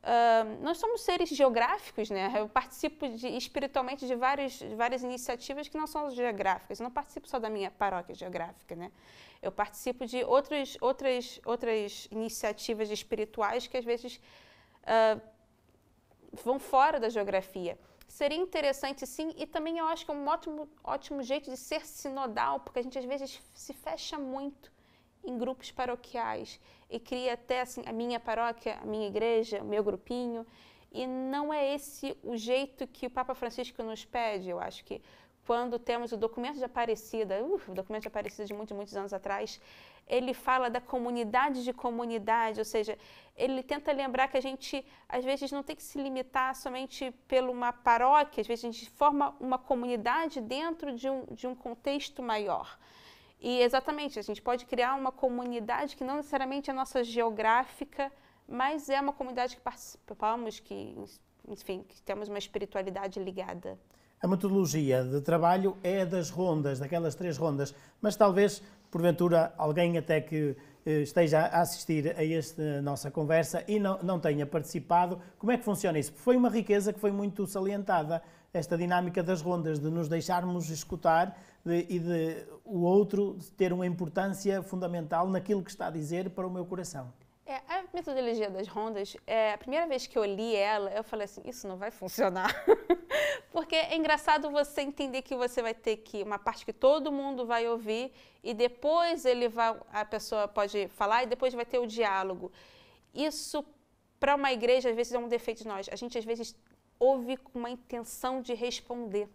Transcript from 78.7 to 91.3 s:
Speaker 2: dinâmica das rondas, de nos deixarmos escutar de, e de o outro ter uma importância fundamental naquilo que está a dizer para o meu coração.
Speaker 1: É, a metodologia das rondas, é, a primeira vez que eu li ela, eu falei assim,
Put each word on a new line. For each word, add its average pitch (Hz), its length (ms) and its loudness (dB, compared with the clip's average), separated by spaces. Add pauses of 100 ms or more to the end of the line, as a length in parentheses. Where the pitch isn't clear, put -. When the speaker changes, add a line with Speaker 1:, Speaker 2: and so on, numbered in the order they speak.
Speaker 2:
dinâmica 175 460 2
das 175 180 0
rondas, 160 400 0
de 151 120 0
nos 165 180 0
deixarmos 175 640 0
escutar 165 640 2 (260)
de, 170 240 2
e 180 120 -2
de 165 480 0 (180)
o 202 140 -4
outro 196 580 4 (180)
ter 185 160 4
uma 180 140 0
importância 190 800 0
fundamental 175 640 0
naquilo 190 320 0
que 170 80 -10
está - 180 -6
a 151 40 -4
dizer 165 400 -4
para 185 160 -4
o - 20 -4
meu 180 160 -6
coração. 160 480 -8 (320)
Speaker 1:
É, 269 120 -8 (120)
a 370 140 -2 (100)
metodologia 254 560 -2
das 190 180 -6
rondas, 202 480 -4 (100)
é, 220 280 2
a 208 40 -4
primeira 302 300 -2
vez 254 180 -2
que - 120 -2
eu 214 80 4
li 208 280 0
ela, 202 380 2
eu 208 120 -2
falei 220 220 -6
assim, 196 200 -14